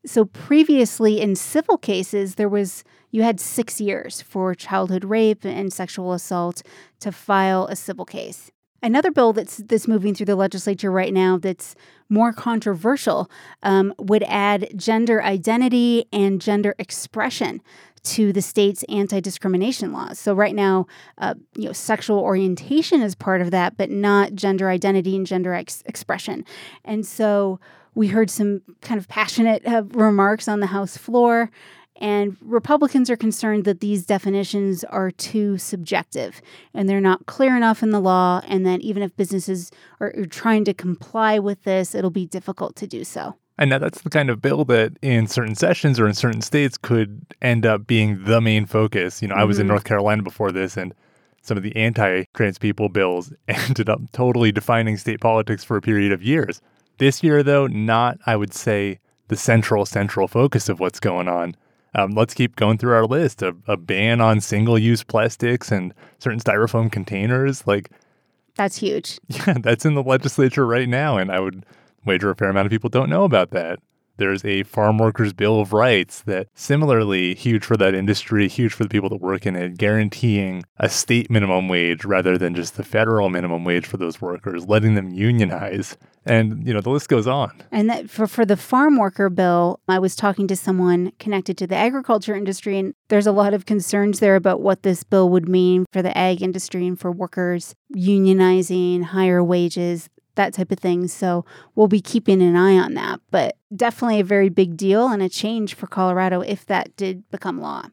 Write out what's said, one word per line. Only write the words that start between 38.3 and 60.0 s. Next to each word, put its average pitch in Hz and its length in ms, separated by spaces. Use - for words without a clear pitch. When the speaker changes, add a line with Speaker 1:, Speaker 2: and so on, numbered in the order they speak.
Speaker 1:
and 190 180
that 180 160
even 202 220
if 185 140
businesses 185 540
are, - 180
are 202 80
trying 214 400
to 202 80
comply 214 680
with 202 260
this, 190 300
it'll 190 160
be 180 160
difficult - 500
to 208 100
do - 180
so. - 300
Speaker 2:
And 139 100
now 135 100
that's - 220
the - 80
kind 143 220
of 107 100
bill 139 260
that 113 260
in 117 240
certain 110 300
sessions 160 440
or 107 60
in 104 80
certain 113 260
states 143 380
could 110 480
end 117 240
up 107 200
being 107 380
the 113 160
main 107 240
focus. 101 560
You 107 80
know, 98 60
I 104 100
was 101 140
in 98 60
Speaker 1:
Mm-hmm. 98 80
Speaker 2:
North 101 120
Carolina 104 380
before 95 300
this, 92 260
and 90 160
some 107 160
of 95 40
the 107 140
anti-trans 104 840
people 104 300
bills 90 520
<laughs> - 80
ended 113 420
up 113 100
totally 120 400
defining 110 440
state 107 240
politics 110 440
for 113 120
a 98 60
period 101 300
of 90 100
years. 120 400
This 131 220
year, 147 200
though, 139 240
not, 113 600
I 113 100
would 104 160
say, 101 480
the 110 80
central, 110 500
central 101 420